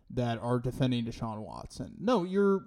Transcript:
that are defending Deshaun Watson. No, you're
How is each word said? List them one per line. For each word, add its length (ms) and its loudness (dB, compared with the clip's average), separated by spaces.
that 280 -2
are 220 0
defending 440 0
Deshaun 360 -6
Watson. 580 -12
No, 240 4
you're 440 2